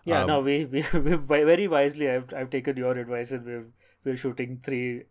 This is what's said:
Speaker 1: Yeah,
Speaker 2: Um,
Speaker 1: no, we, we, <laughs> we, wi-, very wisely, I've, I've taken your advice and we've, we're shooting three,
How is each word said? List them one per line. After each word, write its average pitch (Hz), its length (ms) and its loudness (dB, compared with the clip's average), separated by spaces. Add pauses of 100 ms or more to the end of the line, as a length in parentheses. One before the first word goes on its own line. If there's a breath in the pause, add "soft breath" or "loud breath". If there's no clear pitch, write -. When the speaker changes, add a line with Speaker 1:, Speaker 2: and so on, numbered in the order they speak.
Speaker 1:
Yeah, 165 180 2
Speaker 2:
Um, - 60 0
Speaker 1:
no, 147 120 2
we, 143 260 0
we, 135 220 -2
<laughs> - 40 0
we, 156 200 4
wi-, 147 320 4
very 175 220 6
wisely, 147 420 2
I've, 127 240 -2
I've 131 180 -8
taken 131 260 -2
your 127 200 -2
advice 120 360 -6
and 120 120 -8
we've, 120 220 -10 (380 soft breath)
we're 131 120 -2
shooting 127 460 -6
three, 123 480 -4